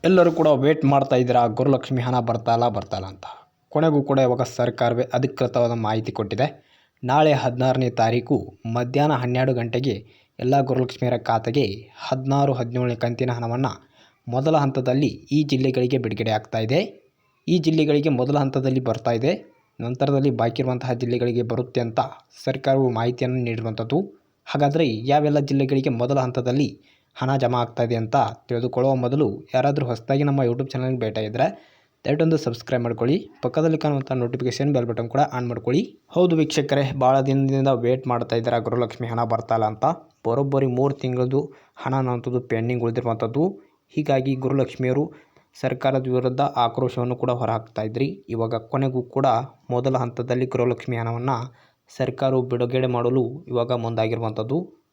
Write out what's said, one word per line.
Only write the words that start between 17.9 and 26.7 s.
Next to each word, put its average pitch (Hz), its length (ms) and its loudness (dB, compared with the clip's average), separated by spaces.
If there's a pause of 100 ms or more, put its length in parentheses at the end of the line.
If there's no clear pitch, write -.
ಮೊದಲ 139 300 2
ಹಂತದಲ್ಲಿ 131 420 0
ಬರ್ತಾ 120 300 -2
ಇದೆ. 131 420 -2 (280)
ನಂತರದಲ್ಲಿ 135 500 2
ಬಾಕಿ 117 320 0
ಇರುವಂತಹ 127 300 -2
ಜಿಲ್ಲೆಗಳಿಗೆ 120 500 0
ಬರುತ್ತೆ 120 380 -2
ಅಂತ 117 200 -2 (440)
ಸರ್ಕಾರವು 135 460 2
ಮಾಹಿತಿಯನ್ನು 123 460 -2
ನೀಡಿರುವಂಥದ್ದು. 117 760 -2 (320)
ಹಾಗಾದ್ರೆ 143 640 0
ಯಾವೆಲ್ಲ 147 320 4
ಜಿಲ್ಲೆಗಳಿಗೆ 139 520 2
ಮೊದಲ 123 280 0
ಹಂತದಲ್ಲಿ 127 600 -2 (340)